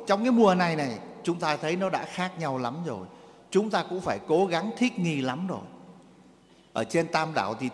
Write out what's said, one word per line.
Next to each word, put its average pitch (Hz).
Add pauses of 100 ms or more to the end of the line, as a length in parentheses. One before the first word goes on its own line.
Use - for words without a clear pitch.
trong 202
cái 254
mùa 220
này 170
này, 127 (240)
chúng 175
ta 156
thấy 156
nó 190
đã 135
khác 185
nhau 139
lắm 123 (100)
rồi. 98 (440)
Chúng 208
ta 185
cũng 185
phải 156
cố 175
gắng 175
thích 240
nghi 165
lắm 131
rồi. 135 (1120)
Ở 113
trên 165
Tam 160
Đảo 107
thì 127